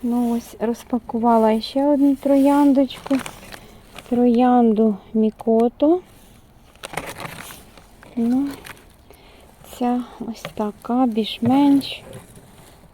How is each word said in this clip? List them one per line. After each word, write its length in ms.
Ну, 340
ось 240
розпакувала 1000
ще 260
одну 300
трояндочку. 1000
Троянду 880
Мікото. 880
Ну, 320
ця 240
ось 240
така, 520
більш-менш 960